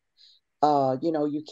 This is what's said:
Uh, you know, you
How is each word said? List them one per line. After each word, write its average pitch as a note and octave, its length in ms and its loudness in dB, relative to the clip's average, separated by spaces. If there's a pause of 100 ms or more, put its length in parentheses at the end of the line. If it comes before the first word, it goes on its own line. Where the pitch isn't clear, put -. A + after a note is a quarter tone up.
(640)
Uh, C#3 380 2
you E3 100 -2
know, D3+ 140 -2
you D3 280 -4